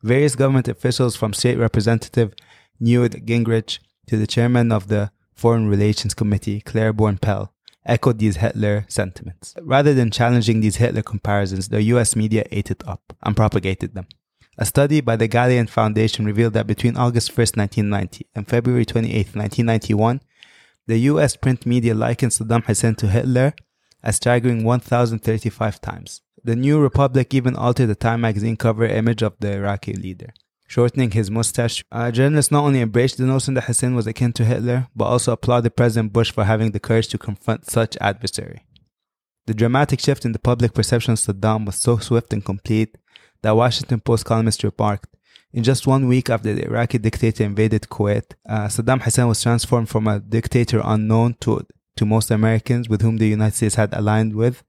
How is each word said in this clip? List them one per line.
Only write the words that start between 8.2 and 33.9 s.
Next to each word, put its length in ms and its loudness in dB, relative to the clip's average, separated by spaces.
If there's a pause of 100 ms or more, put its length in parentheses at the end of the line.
Hitler 500 -2
sentiments. 760 -8
Rather 320 4
than 160 2
challenging 500 2
these 140 2
Hitler 280 0
comparisons, 680 -4
the 160 0
U 160 4
S 160 0
media 340 0
ate 220 -4
it 120 -8
up 280 -12 (100)
and 140 -2
propagated 580 0
them. 140 -12 (500)
A 60 -2
study 360 2
by 140 0
the 140 0
Galleon 400 2
Foundation 560 0
revealed 300 0
that 120 0
between 300 0
August 340 0
first, 260 0
nineteen 320 -2
ninety, 460 -6
and 140 -8
February 360 0
twenty-eighth, 520 -2
nineteen 300 -2
ninety-one, 540 0 (680)
the 100 2
U 220 2
S 160 2
print 280 0
media 300 2
likened 380 0
Saddam 320 0
Hussein 320 0
to 100 -2
Hitler, 480 2 (520)
a 60 -2
staggering 520 0
one 160 2
thousand 380 0
thirty-five 640 -4
times. 420 -14 (220)
The 120 0
New 240 2
Republic 540 2
even 220 0
altered 320 0
the 80 0
Time 240 -2
magazine 360 -2
cover 300 0
image 360 0
of 180 -2
the 200 -4
Iraqi 340 -4
leader, 360 -12 (380)
shortening 420 2
his 180 0
mustache. 640 -2
Uh, 220 -4
journalists 400 2
not 120 2
only 160 4
embraced 380 0
the 60 0
notion 300 0
that 100 -2
Hussein 320 -2